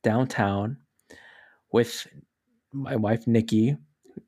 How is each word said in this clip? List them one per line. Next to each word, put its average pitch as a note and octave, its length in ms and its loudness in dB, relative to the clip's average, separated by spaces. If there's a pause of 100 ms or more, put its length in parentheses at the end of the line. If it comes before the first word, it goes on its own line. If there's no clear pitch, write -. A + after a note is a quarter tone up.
downtown A2 760 0 (960)
with - 340 0 (680)
my C3+ 240 -6
wife, A2 300 0
Nikki, A2+ 500 2 (520)